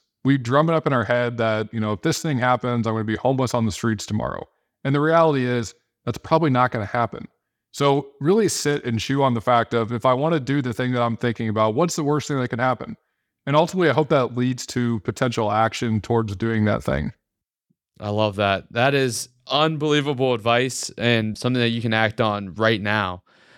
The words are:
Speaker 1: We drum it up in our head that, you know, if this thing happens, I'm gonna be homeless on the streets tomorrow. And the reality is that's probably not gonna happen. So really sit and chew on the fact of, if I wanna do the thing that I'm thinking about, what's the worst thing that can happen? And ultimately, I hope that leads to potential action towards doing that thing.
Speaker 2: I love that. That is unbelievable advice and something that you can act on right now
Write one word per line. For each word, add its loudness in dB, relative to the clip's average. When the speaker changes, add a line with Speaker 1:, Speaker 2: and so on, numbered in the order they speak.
Speaker 1:
We 4
drum 2
it 2
up 0
in 0
our 2
head 0
that, 0
you -4
know, 0
if -8
this -2
thing -2
happens, 0
I'm 0
gonna -2
be -2
homeless 0
on 2
the 0
streets -2
tomorrow. -4
And 0
the 2
reality 4
is -2
that's -4
probably 2
not 2
gonna -4
happen. -4
So 2
really 2
sit -2
and 0
chew -2
on 2
the -2
fact 2
of, 0
if -2
I 4
wanna 0
do -2
the -4
thing -2
that 0
I'm -2
thinking -2
about, 2
what's 0
the -2
worst -2
thing -2
that -2
can -6
happen? -2
And 0
ultimately, 2
I 4
hope 2
that 2
leads -2
to -2
potential -2
action 0
towards 0
doing 0
that 0
thing. -2
Speaker 2:
I -8
love 0
that. -2
That 2
is -2
unbelievable 2
advice 0
and 0
something 0
that 2
you -4
can -2
act 0
on -2
right 2
now -2